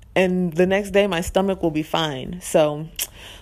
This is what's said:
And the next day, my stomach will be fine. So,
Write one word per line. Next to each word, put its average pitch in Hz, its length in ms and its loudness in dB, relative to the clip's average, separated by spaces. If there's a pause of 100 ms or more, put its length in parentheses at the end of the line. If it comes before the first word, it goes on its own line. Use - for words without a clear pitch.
(160)
And 180 380 2
the 175 120 4
next 196 260 0
day, 202 160 4
my 170 140 -2
stomach 190 420 0
will 170 80 2
be 151 120 -2
fine. 160 580 -4
So, 156 480 0 (520)